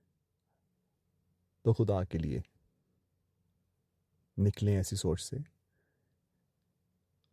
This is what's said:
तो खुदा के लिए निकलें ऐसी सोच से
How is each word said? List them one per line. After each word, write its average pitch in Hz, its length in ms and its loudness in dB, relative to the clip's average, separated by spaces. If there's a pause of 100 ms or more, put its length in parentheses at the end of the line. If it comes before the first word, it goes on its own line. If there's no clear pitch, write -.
(1600)
तो 113 100 4
खुदा 101 300 2
के 85 140 -6
लिए 76 240 -4 (2000)
निकलें 101 380 2
ऐसी 95 200 -2
सोच 87 240 -2
से 143 240 -8 (1900)